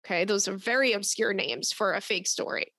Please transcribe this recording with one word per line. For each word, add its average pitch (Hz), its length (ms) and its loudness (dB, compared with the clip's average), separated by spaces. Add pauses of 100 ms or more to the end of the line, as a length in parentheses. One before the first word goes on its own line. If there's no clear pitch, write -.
Okay, 180 200 2
those 202 240 2
are 196 80 -4
very 247 340 2
obscure 202 420 0
names - 380 -2
for 196 220 0
a 196 80 -2
fake 185 260 -2
story. - 520 -2